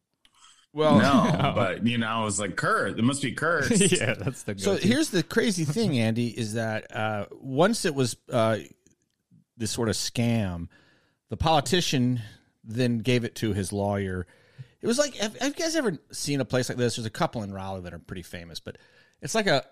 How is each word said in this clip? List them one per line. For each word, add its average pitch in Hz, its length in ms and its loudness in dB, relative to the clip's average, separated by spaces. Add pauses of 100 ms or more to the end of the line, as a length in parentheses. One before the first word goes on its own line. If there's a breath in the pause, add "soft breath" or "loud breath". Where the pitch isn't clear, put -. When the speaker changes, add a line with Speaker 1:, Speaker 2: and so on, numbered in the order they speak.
(760 soft breath)
Speaker 1:
Well, 151 240 6
Speaker 2:
No, - 320 6
Speaker 3:
<laughs> - 120 2
No. 139 120 2
Speaker 2:
but, 98 320 0
you 120 100 0
know, 117 120 -2
I 113 160 -2
was 104 140 -2
like, 101 180 -4
"Cur-, 170 320 -2
it 95 140 -4
must 131 200 2
be 120 100 -4
cursed." 156 480 2
Speaker 3:
<laughs> 185 180 4
Yeah, - 140 0
that's - 300 -6
the 101 160 -8
Speaker 1:
So 190 160 2
Speaker 3:
go-to. 180 120 0
Speaker 1:
here's 269 220 2
the 180 140 0
crazy 208 420 0
thing, 165 340 0
Andy, 113 300 0
is 107 240 -6
that, 110 420 -6
uh, 107 380 -4
once 160 540 0
it 156 80 0
was, 131 240 0 (120)
uh, 113 280 2 (1000)
this 113 140 -4
sort 117 180 -2
of - 60 2
scam, 104 720 -2 (640 soft breath)
the 110 80 -6
politician 139 840 2 (420 loud breath)
then 120 360 0
gave 120 260 2
it 117 120 -6
to 110 180 0
his 98 180 -2
lawyer. 101 540 -2 (560 loud breath)
It - 40 -4
was 240 120 0
like, 294 160 0
have, 214 240 -6
have 285 180 -4
you 339 80 -4
guys 330 120 -2
ever 233 200 0 (160)
seen 143 300 -2
a - 20 0
place 123 240 -2
like 117 80 -6
this? 123 200 0
There's 117 100 -6
a 107 40 -4
couple 131 320 -4
in 101 120 -8
Raleigh 95 300 -8
that 87 100 -12
are 85 40 -14
pretty 92 240 -12
famous, 85 380 -14
but - 160 -14 (460 soft breath)
it's - 120 -8
like 220 120 2
a, 147 260 2